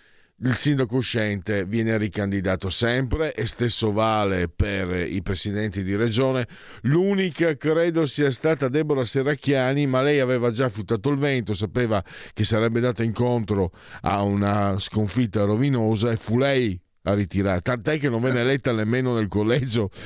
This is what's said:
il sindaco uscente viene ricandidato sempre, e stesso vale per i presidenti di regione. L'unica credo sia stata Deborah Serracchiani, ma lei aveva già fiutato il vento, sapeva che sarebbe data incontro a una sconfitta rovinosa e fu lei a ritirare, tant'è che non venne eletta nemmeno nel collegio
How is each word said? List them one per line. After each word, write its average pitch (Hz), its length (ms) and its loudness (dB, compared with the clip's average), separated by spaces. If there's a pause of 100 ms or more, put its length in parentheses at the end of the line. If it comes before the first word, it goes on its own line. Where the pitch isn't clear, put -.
(420)
il 120 140 0
sindaco 131 420 0
uscente 104 680 -2
viene 110 320 0
ricandidato 98 720 -2
sempre, 127 640 0
e 110 140 -4
stesso 113 440 0
vale 104 580 2
per 92 600 -2
i 87 140 -4
presidenti 101 580 -4
di 95 140 -2
regione. 120 520 0 (340)
L'unica 170 720 0
credo 160 500 2
sia 143 240 0
stata 139 400 0
Deborah 147 340 0
Serracchiani, 139 840 0
ma 131 160 2
lei 147 160 4
aveva 123 320 2
già 123 180 0
fiutato 107 400 -2
il 143 80 0
vento, 127 380 0
sapeva 107 480 0 (300)
che 110 100 -2
sarebbe 113 360 2
data 117 220 0
incontro 110 720 0 (300)
a 101 200 0
una 101 560 2
sconfitta 107 680 0
rovinosa 110 680 2
e 113 60 0
fu 113 200 -2
lei 127 420 2 (280)
a 98 60 2
ritirare, 98 480 2
tant'è 127 360 -2
che 139 120 0
non 117 120 0
venne 123 200 2
eletta 127 320 0
nemmeno 120 420 0
nel 107 140 0
collegio 110 600 0 (160)